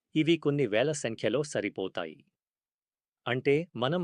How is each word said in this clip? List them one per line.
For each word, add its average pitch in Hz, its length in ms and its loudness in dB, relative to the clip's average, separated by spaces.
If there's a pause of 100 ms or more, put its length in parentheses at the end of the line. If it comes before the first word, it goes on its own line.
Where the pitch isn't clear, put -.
(140)
ఇవి 156 220 4
కొన్ని 143 300 0
వేల 110 260 2
సంఖ్యలో 113 500 -2
సరిపోతాయి. 95 760 -6 (1080)
అంటే 127 280 2 (220)
మనం 143 280 0